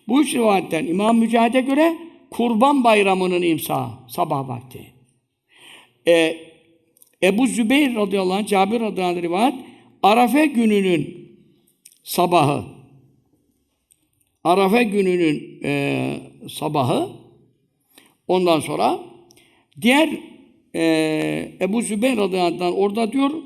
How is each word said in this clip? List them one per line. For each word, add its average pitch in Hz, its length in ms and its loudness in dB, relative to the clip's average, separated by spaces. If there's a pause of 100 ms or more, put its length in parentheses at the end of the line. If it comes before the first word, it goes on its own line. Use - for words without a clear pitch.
Bu 254 140 4
üç 247 120 -4
rivayetten 196 520 0
İmam 208 320 2
Mücahid'e 226 420 2
göre 294 360 2 (340)
Kurban 240 540 2
Bayramı'nın 190 580 2
imsağı, 147 480 -2 (180)
sabah 151 400 -4
vakti. - 460 -16 (1120)
E, 165 280 2 (840)
Ebu 202 240 2
Zübeyir 240 480 0
radıyallahu 190 440 -2
anh, 208 80 -6
Cabir 196 340 0
radıyallahu 185 380 -4
anh 175 40 -8
rivayet, 196 320 0 (480)
Arafe 240 440 4
gününün 202 840 0 (720)
sabahı. 160 640 0 (1800)
Arafe 190 380 4
gününün, 180 840 -2
e, 139 500 -4 (340)
sabahı. 151 600 -2 (1200)
Ondan 175 320 2
sonra 196 380 -2 (840)
diğer, 285 300 2 (640)
e, 165 80 -4 (800)
Ebu 196 220 -2
Zübeyir 220 340 -2
radıyallahu 185 380 -2
anh'dan 180 240 -4
orada 208 340 -2
diyor, 277 180 0 (160)